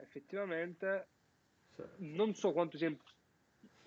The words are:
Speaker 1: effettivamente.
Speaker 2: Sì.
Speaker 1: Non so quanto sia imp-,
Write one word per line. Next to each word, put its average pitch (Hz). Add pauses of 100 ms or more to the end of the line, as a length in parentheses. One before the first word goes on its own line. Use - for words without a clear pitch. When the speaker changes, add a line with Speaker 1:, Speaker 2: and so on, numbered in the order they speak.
Speaker 1:
effettivamente. 185 (680)
Speaker 2:
Sì. - (160)
Speaker 1:
Non 190
so 190
quanto 160
sia 165
imp-, 151 (840)